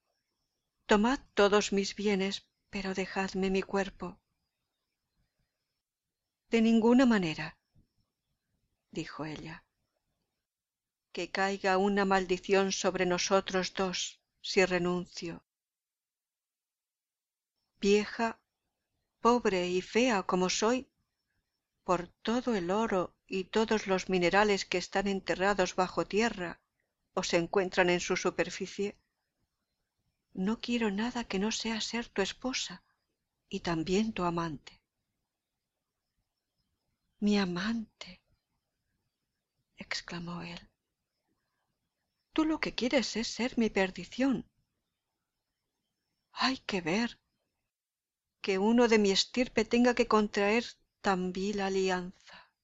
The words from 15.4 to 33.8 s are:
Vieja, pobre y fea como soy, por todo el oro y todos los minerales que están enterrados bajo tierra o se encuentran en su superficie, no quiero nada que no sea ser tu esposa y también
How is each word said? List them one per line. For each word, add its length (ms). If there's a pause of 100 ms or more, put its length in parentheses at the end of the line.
Vieja, 600 (800)
pobre 480
y 140
fea 420
como 260
soy, 380 (960)
por 240
todo 480
el 160
oro 440 (120)
y 180
todos 420
los 220
minerales 560
que 120
están 300
enterrados 680
bajo 300
tierra 560 (520)
o 100
se 140
encuentran 520
en 100
su 160
superficie, 840 (1400)
no 280
quiero 300
nada 340
que 140
no 120
sea 300
ser 280
tu 120
esposa 640 (640)
y 100
también 540